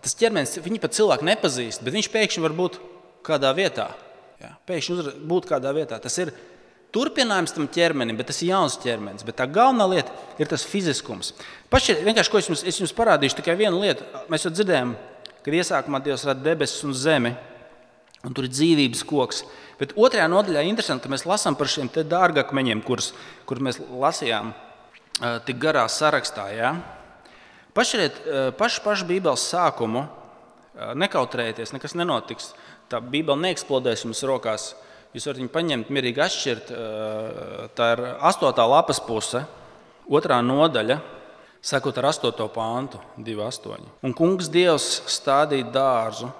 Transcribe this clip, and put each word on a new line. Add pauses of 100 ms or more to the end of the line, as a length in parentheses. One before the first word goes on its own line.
Tas
ķermenis,
viņi
pat
cilvēku
nepazīst,
bet
viņš
pēkšņi
var
būt (460)
kādā
vietā. (500)
Ja? (100)
Pēkšņi
uzra-, (160)
būt
kādā
vietā.
Tas
ir (640)
turpinājums
tam
ķermenim,
bet
tas
ir
jauns
ķermenis.
Bet
tā
galvenā
lieta (240)
ir
tas
fiziskums. (340)
Pašķir-,
vienkārši,
ko
es
jums,
es
jums
parādīšu
tikai
vienu
lietu. (240)
Mēs
jau
dzirdējām, (480)
kad
iesākumā
Dievs
rada
debesis
un
zemi, (880)
un
tur
ir
dzīvības
koks. (360)
Bet
otrajā
nodaļā
interesanti,
ka
mēs
lasām
par
šiem
te
dārgakmeņiem,
kurus, (380)
kur
mēs
lasījām, (680)
ā,
tik
garā
sarakstā,
ja? (1000)
Pašķiriet,
ā, (140)
pašu,
pašu
Bībeles
sākumu,
ā, (100)
nekautrējieties,
nekas
nenotiks. (400)
Tā
Bībele
neeksplodēs
jums
rokās. (420)
Jūs
varat
viņu
paņemt,
mierīgi
atšķirt,
ā,
tā
ir (140)
astotā
lapas
puse, (640)
otrā
nodaļa, (640)
sākot
ar
astoto
pāntu, (160)
divi
astoņi. (160)
Un
kungs
Dievs
stādīja
dārzu (100)